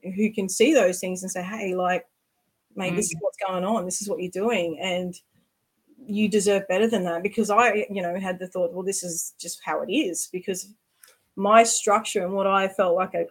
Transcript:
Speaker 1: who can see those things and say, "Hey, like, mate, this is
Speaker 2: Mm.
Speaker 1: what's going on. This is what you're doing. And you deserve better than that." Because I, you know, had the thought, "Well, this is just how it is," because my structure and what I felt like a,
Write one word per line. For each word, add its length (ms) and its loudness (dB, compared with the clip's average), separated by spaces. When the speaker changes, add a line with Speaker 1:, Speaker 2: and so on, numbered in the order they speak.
Speaker 1:
who 180 2
can 160 -4
see 240 4
those 280 4
things 220 -6
and 100 -8
say, 100 -6
"Hey, 320 -6
like, 320 0
mate, 200 -2
this 100 0
is 100 -6
Speaker 2:
Mm. 60 -14
Speaker 1:
what's 160 -4
going 260 -2
on. 220 0
This 160 -6
is 60 -8
what 120 -4
you're 100 -6
doing. 480 -2
And 360 -4
you 220 0
deserve 400 2
better 180 2
than 180 0
that." 200 -2
Because 260 -2
I, 400 4
you 120 -4
know, 180 -4
had 180 -6
the 80 -8
thought, 260 -2
"Well, 120 -8
this 180 -4
is 360 -8
just 260 -12
how 180 -4
it 100 -6
is," 380 -2
because 420 -8
my 300 8
structure 600 2
and 100 -4
what 120 2
I 220 4
felt 260 2
like 200 0
a, 160 -2